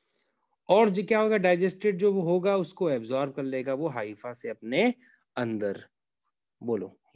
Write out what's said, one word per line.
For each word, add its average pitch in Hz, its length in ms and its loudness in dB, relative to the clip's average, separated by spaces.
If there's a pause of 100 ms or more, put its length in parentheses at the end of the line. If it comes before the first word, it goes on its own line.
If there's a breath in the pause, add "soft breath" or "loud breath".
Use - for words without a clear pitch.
(680)
और 208 220 6
जो 190 140 -2
क्या 214 160 2
होगा, 214 160 2
डाइजेस्टेड 180 640 2
जो 202 140 4
होगा 185 440 0
उसको 175 340 -2
एब्जॉर्ब 131 420 -2
कर 139 100 -8
लेगा 131 320 -4
वो 143 140 -2
हाइफा 117 440 -8
से 117 160 -12
अपने 139 460 0 (420 soft breath)
अंदर। 107 480 -4 (760)
बोलो, 110 360 -6 (180)